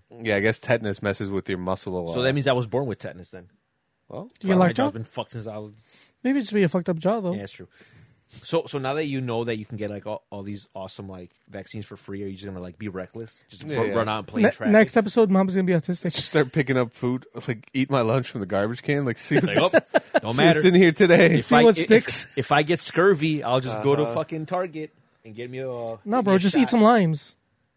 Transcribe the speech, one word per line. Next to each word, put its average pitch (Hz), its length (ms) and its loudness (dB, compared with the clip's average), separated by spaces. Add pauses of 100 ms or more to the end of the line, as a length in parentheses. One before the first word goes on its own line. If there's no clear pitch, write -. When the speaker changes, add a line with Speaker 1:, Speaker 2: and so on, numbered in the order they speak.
(240)
Speaker 1:
Yeah, 110 140 0
I 101 40 2
guess 110 200 0
tetanus 110 420 -4
messes 101 280 -4
with 98 180 -6
your 95 100 -4
muscle 92 400 -6
a - 20 -6
lot. 85 140 -8
Speaker 2:
So 123 80 -4
that 131 120 0
means 143 120 -2
I 139 60 2
was 123 160 -2
born 127 180 -4
with 107 140 -8
tetanus 87 300 -16
then. 90 180 -20 (600)
Speaker 1:
Well, 196 220 -16 (100)
Speaker 3:
Do 202 80 -8
you 190 60 6
get 185 40 6
Speaker 2:
my 185 100 6
Speaker 3:
lockjaw? 160 160 0
Speaker 2:
jaw's 294 80 -2
been 113 120 -8
fucked - 280 -10
since 110 140 -10
I 107 120 -10
was. 107 140 -14 (500)
Speaker 3:
Maybe 269 160 0
it 226 80 -4
should 208 80 -6
be 208 80 4
a 180 60 4
fucked 175 200 -4
up 175 100 -2
jaw 190 220 -2
though. 180 120 -4
Speaker 2:
Yeah, 185 80 -8
that's 98 120 -12
true. 90 160 -20 (760)
So, 165 240 -4
so - 100 -8
now 135 180 -4
that 156 120 -4
you 135 160 -6
know 120 220 -4
that 117 120 -4
you 107 80 -10
can 107 140 -14
get, 104 100 -6
like, 101 180 -12
all, 107 220 -10
all 101 140 -14
these 101 320 -14
awesome, 95 340 -14
like, 90 220 -18 (180)
vaccines 101 380 -14
for 101 100 -18
free, 101 260 -12
are 101 40 -8
you 98 80 -10
just 95 100 -16
gonna, 92 160 -10
like, 90 180 -14
be 107 100 -8
reckless, 95 600 -12
just 92 160 -20
Speaker 1:
Yeah, 147 140 -6
Speaker 2:
ru-, 113 80 0
Speaker 1:
yeah. 101 80 -4
Speaker 2:
run 113 120 0
out 107 120 -4
and 104 80 -12
play 233 160 -4
Speaker 3:
Ne-, 190 80 4
Speaker 2:
traffic? - 200 -2
Speaker 3:
next 214 280 4
episode, 214 320 2
Mom's 190 240 2
gonna 190 100 0
be 180 80 2
autistic. 175 420 -2
Speaker 1:
Just - 140 -4
start 143 240 0
picking 135 240 0
up 123 160 0
food, 123 320 -4 (240)
like, 113 240 -8
eat 135 180 0
my 135 120 2
lunch 120 260 0
from 113 140 -8
the 98 40 -8
garbage 104 360 -2
can, 143 240 -2
like, 117 120 -4
see - 180 -2
what's, - 100 2
Speaker 2:
Like, 101 120 0
oh, 175 120 4
Speaker 1:
<laughs> - 500 0
Speaker 2:
don't 110 140 -4
Speaker 1:
see 135 100 2
Speaker 2:
matter. 165 140 6
Speaker 1:
what's 156 80 2
in 180 80 6
here 175 180 8
today. 170 440 6
Speaker 2:
If - 100 0
Speaker 3:
See 240 100 4
Speaker 2:
I, 240 80 8
Speaker 3:
what 214 140 6
Speaker 2:
if, 160 80 2
Speaker 3:
sticks. - 400 4 (100)
Speaker 2:
if 135 160 -2
I 151 120 4
get 160 160 0
scurvy, 160 640 2
I'll 127 180 0
just 120 220 -6
go 139 140 2
to 147 60 2
Speaker 1:
Uh-huh. - 140 -4
Speaker 2:
fucking 160 280 -6
Target 156 480 -8 (320)
and 110 100 -20
get 120 140 -12
me 131 120 -10
a. 135 60 -8
Speaker 3:
No, 117 380 -8
Speaker 2:
get 214 120 -2
me 262 60 0
Speaker 3:
bro, 196 120 2
Speaker 2:
a 190 40 6
Speaker 3:
just 185 160 0
eat 311 100 4
Speaker 2:
shot. - 80 -2
Speaker 3:
some 233 100 4
limes. 202 520 2 (420)